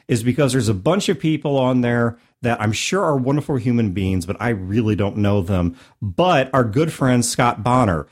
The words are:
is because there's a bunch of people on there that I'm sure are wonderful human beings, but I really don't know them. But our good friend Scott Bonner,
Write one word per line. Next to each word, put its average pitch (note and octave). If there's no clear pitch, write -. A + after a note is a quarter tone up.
is A2+
because B2
there's A#2
a G#2+
bunch D#3
of F3+
people D3+
on B2+
there A#2+
that A#2
I'm G#2+
sure F#3
are D3+
wonderful C#3
human A#2
beings, F#2+
but G2
I A2+
really G#2+
don't G2+
know G2+
them. F2
But C3+
our C3
good C3+
friend B2
Scott A#2+
Bonner, G#2+